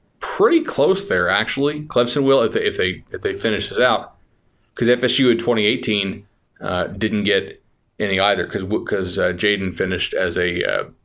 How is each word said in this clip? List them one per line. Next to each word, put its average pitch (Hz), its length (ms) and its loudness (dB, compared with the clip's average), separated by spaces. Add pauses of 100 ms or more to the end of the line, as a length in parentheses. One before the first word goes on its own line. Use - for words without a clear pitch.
(180)
pretty 277 440 2
close 185 460 0
there, 90 200 0
actually. 139 540 0
Clemson 123 420 0
will, 135 180 6
if 113 100 0
they, 98 120 0
if 101 120 -2
they, 92 340 -2
if - 120 -10
they 98 100 0
finish 101 360 -2
this 104 100 -6
out, 120 360 2 (600)
'cause 117 140 0
F 123 160 4
S 120 140 0
U 127 120 6
in 113 80 4
twenty 113 260 0
eighteen, 104 640 -2 (340)
uh, 92 280 -2
didn't 104 360 -2
get 98 380 -2 (380)
any 98 180 0
either, 95 280 2
'cause 98 160 -6
w-, 98 220 -2
'cause, 92 340 -2
uh, 90 140 2
Jaden 95 440 -2
finished 90 380 -4
as 85 220 -2
a, 90 280 -2
uh, 50 200 -2 (200)